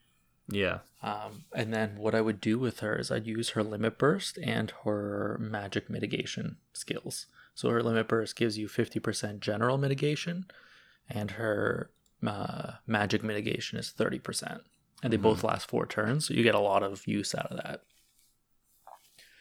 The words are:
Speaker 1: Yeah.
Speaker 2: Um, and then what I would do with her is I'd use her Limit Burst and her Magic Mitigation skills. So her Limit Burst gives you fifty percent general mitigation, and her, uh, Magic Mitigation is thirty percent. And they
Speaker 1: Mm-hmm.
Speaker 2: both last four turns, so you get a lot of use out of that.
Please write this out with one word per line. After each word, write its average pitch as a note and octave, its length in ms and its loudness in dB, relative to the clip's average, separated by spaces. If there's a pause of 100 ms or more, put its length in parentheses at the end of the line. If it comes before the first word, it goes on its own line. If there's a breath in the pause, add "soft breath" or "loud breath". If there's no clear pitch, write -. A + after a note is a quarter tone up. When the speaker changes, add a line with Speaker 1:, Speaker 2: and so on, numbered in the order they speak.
(480 soft breath)
Speaker 1:
Yeah. F#2 320 0 (240)
Speaker 2:
Um, G#2+ 420 -6 (100)
and A2+ 180 -2
then G#2+ 240 0
what G#2+ 180 0
I A2+ 60 6
would A2 200 2
do A2 160 2
with B2+ 220 -2
her G#2+ 180 0
is B2+ 140 -2
I'd A2+ 160 -2
use A2+ 240 -2
her G#2+ 120 2
Limit A2 340 -2
Burst F3+ 440 2
and A2+ 300 0 (120)
her G#2 560 -2
Magic G#2 500 -4
Mitigation - 680 -4 (160)
skills. - 540 -8 (260 soft breath)
So - 160 0
her A#2 140 4
Limit A2+ 240 2
Burst A2+ 280 0
gives G#2+ 220 2
you G#2+ 100 -4
fifty - 320 0
percent G#2 420 -4
general A#2 360 2
mitigation, D3 680 0 (600 soft breath)
and G#2 240 -4
her, G#2+ 600 0 (340)
uh, - 480 -4 (140)
Magic G#2 360 4
Mitigation G#2+ 540 -2
is - 140 -6
thirty - 280 0
percent. - 420 -6 (420)
And B2 100 2
they A2 40 6
Speaker 1:
Mm-hmm. G2+ 60 2
Speaker 2:
both G#2+ 200 6
last - 260 0
four - 180 0
turns, A#2+ 400 0
so - 60 -2
you A#2 100 6
get A2+ 120 8
a G#2 40 6
lot G2 240 6
of G2 240 -4
use G#2 260 -2
out - 140 -4
of - 100 -8
that. - 260 -8 (1600 soft breath)